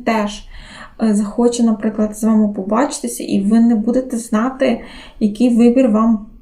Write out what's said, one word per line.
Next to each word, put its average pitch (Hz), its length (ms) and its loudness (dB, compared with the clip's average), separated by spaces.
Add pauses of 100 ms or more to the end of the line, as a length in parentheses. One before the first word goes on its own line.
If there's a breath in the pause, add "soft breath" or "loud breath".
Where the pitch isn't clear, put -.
теж, 214 380 -2 (600 loud breath)
е, 220 100 2
захоче, 240 500 0
наприклад, 214 540 -2
з - 60 -6
вами 214 300 2
побачитися, 226 720 -4
і 202 180 -2
ви 214 180 2
не 233 160 4
будете 240 420 -2
знати, 233 640 -2 (380 loud breath)
який 233 360 2
вибір 240 340 6
вам 214 380 2 (140)